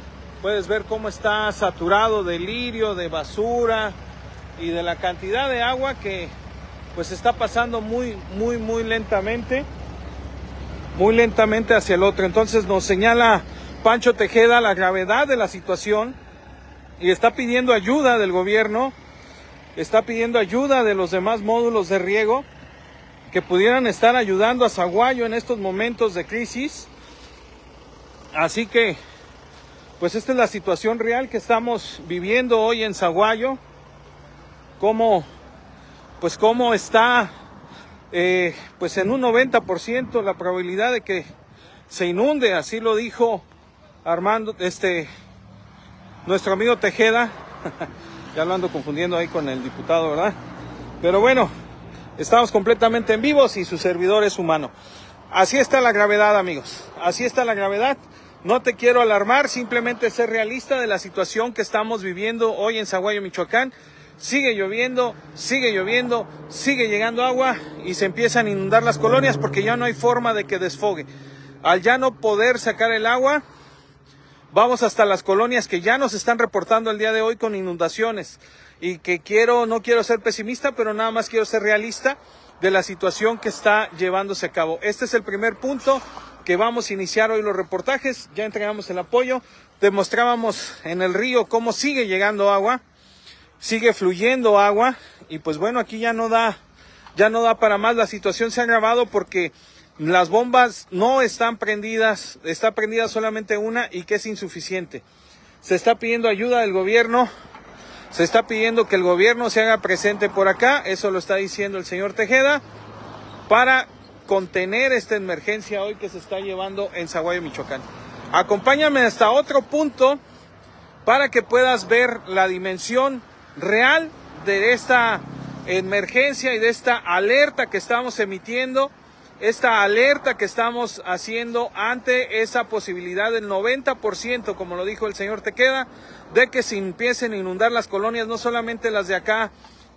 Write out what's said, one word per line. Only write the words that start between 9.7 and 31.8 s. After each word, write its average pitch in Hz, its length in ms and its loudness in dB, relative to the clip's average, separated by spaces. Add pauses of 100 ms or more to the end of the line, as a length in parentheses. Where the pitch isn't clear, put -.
muy 214 200 4
lentamente 220 580 4
hacia 196 220 4
el 185 80 4
otro. 196 200 2
Entonces 214 420 2
nos 190 180 0
señala 220 580 4 (400)
Pancho 233 320 4
Tejeda 233 460 6
la 208 140 2
gravedad 190 520 2
de 269 100 2
la 214 120 0
situación 208 680 -2 (840)
y 175 100 2
está 226 240 4
pidiendo 247 380 0
ayuda 240 460 2
del 196 120 0
gobierno, 214 600 0 (840)
está 220 280 2
pidiendo 233 360 0
ayuda 247 460 2
de 208 100 2
los 185 160 -2
demás 202 300 0
módulos 226 480 0
de 196 100 2
riego 214 460 0 (880)
que 180 100 0
pudieran 233 460 2
estar 233 260 4
ayudando 233 500 2
a 220 60 4
Zaguayo 226 560 0
en 220 80 -4
estos 233 240 -4
momentos 202 560 -2
de 170 100 -4
crisis. 240 640 -8 (1500)
Así 165 360 -2
que, 226 280 2 (1040)
pues 175 160 -2
esta 226 160 -4
es 254 80 0
la 233 80 4
situación 214 540 -2
real 233 280 -2
que 233 100 -4
estamos 233 680 -2